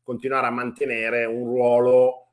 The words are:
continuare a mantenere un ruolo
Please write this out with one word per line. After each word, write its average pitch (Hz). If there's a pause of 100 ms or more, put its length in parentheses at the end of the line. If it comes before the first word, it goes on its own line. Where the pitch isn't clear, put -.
continuare 127
a 120
mantenere 120
un 120
ruolo 123 (120)